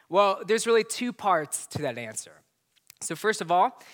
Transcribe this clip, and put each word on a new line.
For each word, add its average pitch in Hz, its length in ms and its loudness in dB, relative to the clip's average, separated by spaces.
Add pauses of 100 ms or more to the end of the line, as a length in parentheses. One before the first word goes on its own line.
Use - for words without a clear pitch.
(100)
Well, 196 340 2
there's 214 220 0
really 226 180 4
two 247 300 -6
parts 165 540 -2
to 160 140 -8
that 127 140 -4
answer. 110 360 -12 (680)
So 165 160 -8
first 208 240 -2
of 170 100 -4
all, 190 300 4 (140)